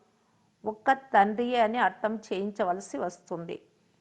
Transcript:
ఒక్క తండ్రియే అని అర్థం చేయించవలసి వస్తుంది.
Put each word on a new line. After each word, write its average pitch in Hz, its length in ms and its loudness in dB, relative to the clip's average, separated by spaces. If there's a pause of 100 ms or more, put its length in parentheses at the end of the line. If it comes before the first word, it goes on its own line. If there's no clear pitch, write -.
(640)
ఒక్క 214 280 0
తండ్రియే 240 680 2
అని 220 180 2
అర్థం 214 380 0
చేయించవలసి 196 840 -4
వస్తుంది. 175 640 -8 (380)